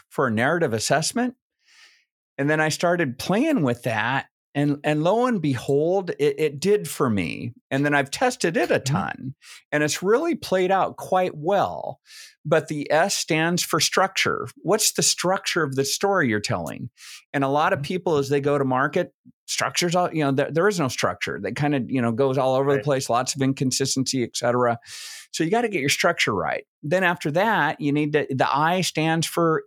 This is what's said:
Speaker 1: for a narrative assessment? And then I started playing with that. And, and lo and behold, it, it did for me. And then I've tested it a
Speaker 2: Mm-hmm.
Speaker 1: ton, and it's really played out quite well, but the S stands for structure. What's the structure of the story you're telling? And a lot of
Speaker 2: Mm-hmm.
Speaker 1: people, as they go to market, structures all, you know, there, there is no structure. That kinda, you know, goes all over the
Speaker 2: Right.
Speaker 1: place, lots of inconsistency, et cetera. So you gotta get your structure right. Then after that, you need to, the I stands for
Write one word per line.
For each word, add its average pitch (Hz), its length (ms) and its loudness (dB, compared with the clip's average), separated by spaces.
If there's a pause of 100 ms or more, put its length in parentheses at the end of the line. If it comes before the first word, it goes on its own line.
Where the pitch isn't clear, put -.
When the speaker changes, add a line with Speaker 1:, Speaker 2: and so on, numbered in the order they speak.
Speaker 1:
for 139 180 0
a 117 40 0
narrative 135 420 2
assessment? 160 640 -2 (1000)
And 139 120 0
then 156 100 2
I 156 100 2
started 170 500 0
playing 240 440 0
with 120 200 0
that. 120 440 -2 (260)
And, 147 300 0
and 151 180 0
lo 220 260 2
and 226 140 0
behold, 156 680 0 (100)
it, 143 180 2
it 147 220 -2
did 196 300 0
for 135 200 0
me. 92 440 -4 (160)
And 139 160 0
then 147 80 0
I've 139 180 0
tested 240 460 0
it 339 120 0
a 214 100 2
Speaker 2:
Mm-hmm. 131 140 -2
Speaker 1:
ton, - 420 -6 (360)
and 151 100 0
it's 151 220 -2
really 277 320 2
played 185 360 0
out 190 260 0
quite 185 400 -2
well, 147 640 -2 (440)
but 156 220 2
the 151 240 -6
S 175 240 2
stands 170 480 0
for - 160 0
structure. - 680 0 (160)
What's 190 300 2
the 170 100 0
structure - 600 0
of 139 120 -4
the 135 100 0
story 180 440 2
you're 107 100 2
telling? 87 500 -6 (440)
And 139 100 0
a 135 60 0
lot 156 240 2
of 156 60 -4
Speaker 2:
Mm-hmm. 143 60 -6
Speaker 1:
people, 180 320 0
as 139 120 0
they 143 120 2
go 143 160 0
to 139 80 0
market, 143 480 0 (340)
structures 165 480 -2
all, 180 180 2
you 156 100 0
know, 139 80 2
there, 139 200 0
there 165 160 2
is 202 120 0
no 139 80 0
structure. - 540 -4
That 101 140 -6
kinda, 143 320 0
you 131 140 -2
know, 117 100 2
goes 131 260 2
all 131 180 2
over 135 160 2
the 139 60 4
Speaker 2:
Right. 135 80 -2
Speaker 1:
place, 135 240 0
lots 123 260 0
of 135 60 -2
inconsistency, 131 800 0
et - 120 -6
cetera. 120 440 2 (520)
So - 120 -2
you 165 80 0
gotta 233 180 2
get 185 120 -4
your 139 80 0
structure 170 440 0
right. 76 320 -4 (180)
Then 180 200 0
after 175 280 0
that, 175 500 0
you 143 100 0
need 151 220 0
to, 147 160 0
the 131 200 2
I 160 320 2
stands 160 460 0
for 165 400 0